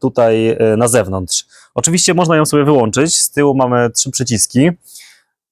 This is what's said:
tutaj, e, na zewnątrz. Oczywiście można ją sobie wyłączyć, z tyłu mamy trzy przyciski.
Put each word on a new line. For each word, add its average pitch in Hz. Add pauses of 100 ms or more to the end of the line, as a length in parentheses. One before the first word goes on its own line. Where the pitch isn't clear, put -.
tutaj, 113
e, 110
na 117
zewnątrz. 95 (280)
Oczywiście 170
można 170
ją 151
sobie 147
wyłączyć, 139
z -
tyłu 143
mamy 123
trzy -
przyciski. 123 (800)